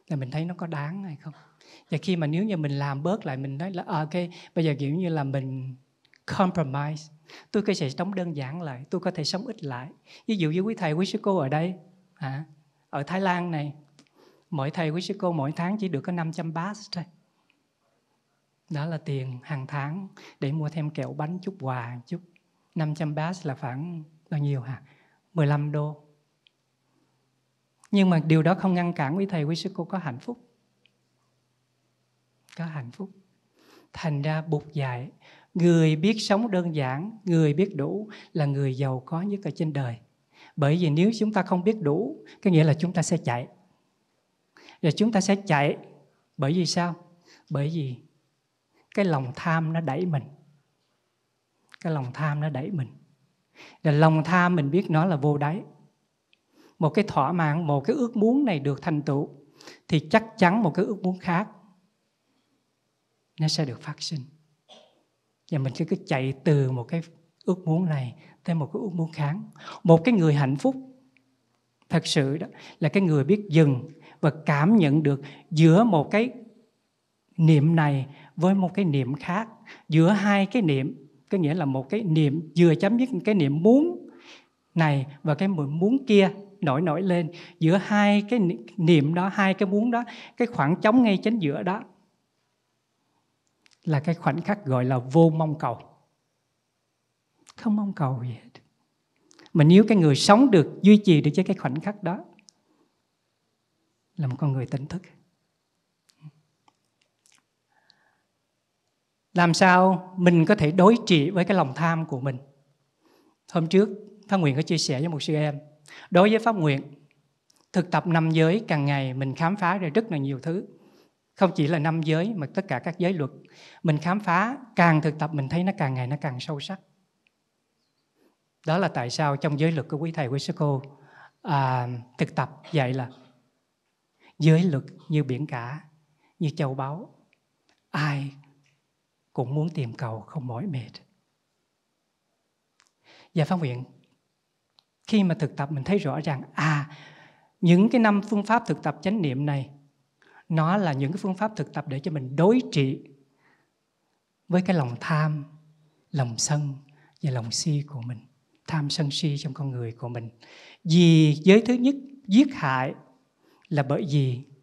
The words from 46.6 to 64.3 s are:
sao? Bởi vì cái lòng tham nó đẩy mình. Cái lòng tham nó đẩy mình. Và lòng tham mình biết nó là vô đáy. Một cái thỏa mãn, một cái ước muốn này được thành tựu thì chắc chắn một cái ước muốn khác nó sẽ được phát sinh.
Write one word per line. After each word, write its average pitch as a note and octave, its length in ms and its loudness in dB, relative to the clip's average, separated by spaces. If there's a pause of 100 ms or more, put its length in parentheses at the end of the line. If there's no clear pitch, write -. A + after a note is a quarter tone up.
sao? E3+ 300 -4 (540)
Bởi C#3+ 240 -4
vì C3+ 220 -6 (1000)
cái G3+ 100 0
lòng C3+ 300 -2
tham D#3+ 380 -2
nó E3 80 -2
đẩy D#3+ 240 -4
mình. C#3+ 180 -2 (1600)
Cái E3 140 -4
lòng C3 200 -6
tham D3 260 -4
nó D3+ 100 -4
đẩy D3 220 -8
mình. C3+ 160 -6 (960)
Và D#3 80 4
lòng D#3 320 4
tham F3 320 2
mình C#3+ 160 0
biết F#3+ 200 0
nó D#3 140 2
là F3+ 100 0
vô D3 220 0
đáy. D3+ 260 -4 (1160)
Một D#3 100 2
cái G3+ 180 0
thỏa C#3+ 240 0
mãn, E3 360 0
một C#3+ 140 0
cái G#3+ 140 -2
ước A#3 220 -2
muốn B3 280 2
này F3 140 0
được C3+ 220 -4
thành D3+ 200 -2
tựu C#3+ 280 -2 (580)
thì D#3 240 0
chắc A3+ 140 4 (120)
chắn G3 260 4
một F3 120 0
cái F#3+ 100 0
ước G#3+ 180 -8
muốn F#3 160 -4
khác F#3 300 -2 (1900)
nó D#3 80 0
sẽ D#3 180 -2
được A#2 160 -12
phát - 200 -14
sinh. D3 200 -8 (1300)